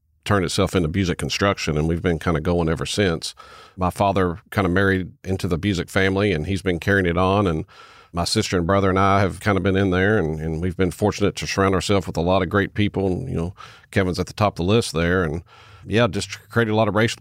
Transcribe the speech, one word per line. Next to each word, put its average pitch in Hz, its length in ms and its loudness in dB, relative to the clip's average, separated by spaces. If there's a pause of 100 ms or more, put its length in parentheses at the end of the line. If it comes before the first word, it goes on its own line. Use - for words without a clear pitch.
(240)
turned 98 220 2
itself 92 300 0
into 87 120 2
Busick 87 300 0
Construction, 82 600 -2
and 78 120 0
we've 85 120 -2
been 85 180 0
kinda 82 200 0
going 85 300 0
ever 69 160 -2
since. 87 500 -2 (400)
My 92 140 -2
father 95 500 0 (120)
kinda 95 180 0
married 92 420 2 (120)
into 95 240 -4
the 85 100 0
Busick 87 320 -2
family, 98 420 2
and 78 140 -2
he's 92 160 -4
been 90 180 -2
carrying 98 280 2
it 85 100 0
on, 95 300 2
and 80 180 -2 (480)
my 87 100 -2
sister 101 340 -2
and 85 100 0
brother 98 220 2
and 92 100 2
I 98 200 4
have 87 200 0
kinda 98 220 0
been 95 140 2
in 98 140 2
there, 95 280 2
and, 78 220 -2
and 80 220 -4
we've 90 160 -4
been 92 140 0
fortunate 101 460 -2
to 76 100 -8
surround 95 260 2
ourselves 95 340 0
with 95 100 -6
a 82 40 -2
lot 92 220 2
of 82 60 -4
great 98 260 0
people, 98 320 0
and, 90 220 -4
you 90 60 -6
know, 87 200 -4 (340)
Kevin's 92 300 0
at 87 80 -2
the - 60 -18
top 101 260 0
of 85 60 0
the 95 60 2
list 113 220 0
there, 87 300 2
and 80 200 -4 (440)
yeah, 107 180 2
just 98 320 -6 (120)
created 117 220 0
a 107 40 0
lot 110 120 2
of 101 60 -2
race, 110 280 2